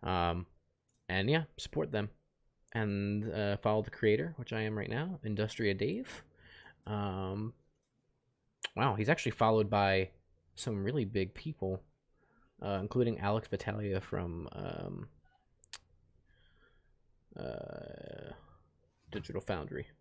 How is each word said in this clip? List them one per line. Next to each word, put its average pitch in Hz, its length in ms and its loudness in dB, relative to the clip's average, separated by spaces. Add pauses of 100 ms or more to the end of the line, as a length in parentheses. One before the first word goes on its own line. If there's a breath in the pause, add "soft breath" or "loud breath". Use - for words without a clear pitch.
Um, 87 460 2 (600)
and 95 220 2
yeah, 156 140 4 (140)
support - 340 -4
them. 107 180 0 (640)
And, 104 580 0
uh, 101 260 0
follow 107 260 2
the - 80 -6
creator, 139 460 4
which 127 140 -8
I 110 100 -2
am 107 160 -2
right 101 120 -4
now, 156 340 -2
Industria 107 500 2
Dave. 147 500 -2 (640 loud breath)
Um, 101 680 -2 (1200)
wow, 113 200 2
he's 104 120 0
actually 139 240 2
followed 110 380 6
by 98 400 6 (460)
some 104 280 -4
really 123 220 0
big 98 280 0
people, 95 480 -4 (800 soft breath)
uh, 98 200 -2
including 117 380 2
Alex 104 280 0
Battaglia 101 540 -2
from, 85 500 -4
um, - 560 -8 (2250 soft breath)
uh, - 960 -10 (760 loud breath)
Digital - 320 -6
Foundry. 73 460 -4 (140)